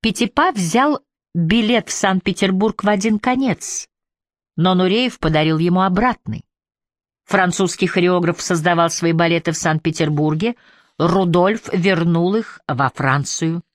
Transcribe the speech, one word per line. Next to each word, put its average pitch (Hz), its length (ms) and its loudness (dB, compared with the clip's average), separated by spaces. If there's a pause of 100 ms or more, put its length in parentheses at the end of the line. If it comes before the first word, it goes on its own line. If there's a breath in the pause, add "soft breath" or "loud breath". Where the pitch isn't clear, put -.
«Петипа 240 500 0
взял 240 520 0 (300)
билет 214 560 0
в - 40 -6
Санкт-Петербург 196 880 0
в 208 60 2
один 208 280 0
конец, 254 680 -2 (680)
но 185 200 2
Нуреев 202 420 0
подарил 156 400 0
ему 170 240 2
обратный. 190 640 -2 (800)
Французский 185 640 0
хореограф 175 520 0
создавал 170 520 0
свои 170 220 -2
балеты 170 380 0
в 165 60 -6
Санкт-Петербурге, 156 1000 -2 (420 soft breath)
Рудольф 175 760 2
вернул 175 600 2
их - 320 -6
во 135 240 -2
Францию». 143 720 -2 (120)